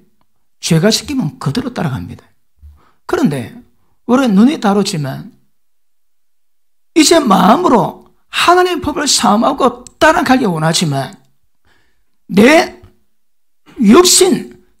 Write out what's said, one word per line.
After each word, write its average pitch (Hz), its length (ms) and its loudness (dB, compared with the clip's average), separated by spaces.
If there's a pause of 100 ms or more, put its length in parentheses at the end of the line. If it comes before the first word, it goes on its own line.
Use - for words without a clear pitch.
(600)
죄가 165 300 0
시키면 233 500 -4
그대로 247 340 -6
따라갑니다. 101 520 -10 (800)
그런데 147 500 -4 (500)
우리는 247 280 0
눈이 240 260 2
다르지만 190 760 -4 (1600)
이제 330 240 4
마음으로 220 880 0 (200)
하나님의 359 540 0
법을 294 260 -6
사모하고 - 800 -2 (140)
따라가기 302 460 2
원하지만 156 680 -4 (1120)
내 262 540 2 (1000)
육신, 311 840 2 (160)